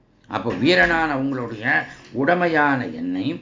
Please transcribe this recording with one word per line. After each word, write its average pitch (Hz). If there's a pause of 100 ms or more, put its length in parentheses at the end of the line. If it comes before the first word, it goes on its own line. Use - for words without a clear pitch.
(300)
அப்போ 98
வீரனான 165
உங்களுடைய 123 (480)
உடமையான 147
என்னை 90 (160)